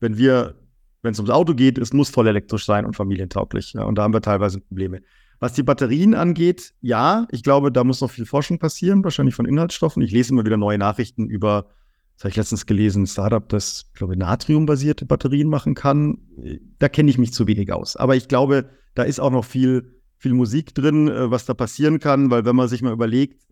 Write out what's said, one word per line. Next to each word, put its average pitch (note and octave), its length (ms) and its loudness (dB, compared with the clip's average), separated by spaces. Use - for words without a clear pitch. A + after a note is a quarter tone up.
wenn A2+ 160 -4
wir, B2 380 2
wenn's A2 140 -4
ums A2 140 -2
Auto E3 220 2
geht, B2+ 240 4
es B2+ 160 -6
muss C#3 160 2
voll A2 180 2
elektrisch G2+ 380 -2
sein G#2 200 0
und A2 120 -8
familientauglich. G2 760 -6
Ja, G#2+ 120 -8
und G#2 120 -2
da G#2 80 0
haben G#2+ 100 0
wir A2 60 2
teilweise G2 400 -2
Probleme. F#2+ 400 -8
Was B2 140 -4
die C#3+ 100 0
Batterien C#3+ 520 2
angeht, E3+ 640 0
ja, C#3 500 0
ich A#2 120 -6
glaube, C#3+ 280 4
da B2 140 2
muss C3 160 0
noch C3 100 -4
viel A#2 140 -10
Forschung D3 340 -2
passieren, F#3 460 0
wahrscheinlich C#3 300 0
von A#2+ 100 -2
Inhaltsstoffen. D#3+ 560 0
Ich - 100 0
lese B2 220 2
immer A#2+ 120 4
wieder A2 120 0
neue G#2 200 0
Nachrichten G#2+ 500 -2
über G#2 400 -2
das - 60 -20
hab G2 80 -4
ich - 60 -6
letztens G#2+ 280 -4
gelesen, G#2 380 2
ein F#2 40 -2
Startup, G#2 400 -2
das, - 460 -6
glaub F#2 180 -6
ich, F#2 60 -4
natriumbasierte C#3+ 880 0
Batterien C#3+ 440 0
machen C#3+ 260 -2
kann. D3 420 0
Da C#3 100 2
kenn D3+ 180 4
ich B2+ 120 4
mich A#2+ 120 2
zu A2+ 140 -2
wenig G#2 260 0
aus. - 240 -8
Aber C3 200 2
ich B2+ 120 -2
glaube, C3+ 440 0
da B2 80 0
ist C#3 160 -4
auch C#3 100 0
noch B2+ 160 -2
viel, B2+ 560 -2
viel C3 160 -2
Musik B2 400 -2
drin, D3+ 360 2
äh, B2 200 -2
was A#2+ 160 -2
da B2+ 80 -4
passieren D3 460 -2
kann, C#3 320 2
weil A#2 120 2
wenn A#2+ 120 2
man B2+ 140 2
sich A#2+ 120 -6
mal B2 100 -2
überlegt, A#2 600 -2